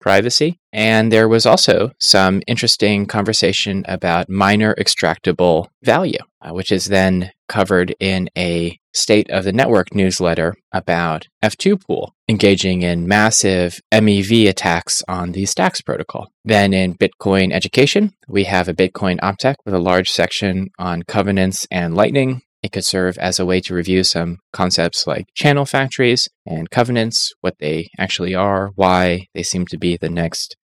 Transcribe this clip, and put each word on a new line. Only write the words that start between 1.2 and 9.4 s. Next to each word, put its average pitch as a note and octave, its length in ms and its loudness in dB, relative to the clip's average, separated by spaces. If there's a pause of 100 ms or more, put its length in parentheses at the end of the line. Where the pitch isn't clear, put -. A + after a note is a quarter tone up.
was A2+ 180 2
also G#2+ 520 2
some F#2+ 480 2
interesting G#2 600 0
conversation G2 800 -2
about F2 400 -2
miner G#2 480 2
extractable E2+ 920 0 (160)
value, D#3 380 0 (200)
uh, E2 120 -18
which F#2 180 -6
is F#2+ 140 0
then F#2 480 0 (160)
covered F#2 500 0
in F#2 300 -2 (100)
a E2+ 400 -2 (140)
State - 380 2
of F#2+ 140 -2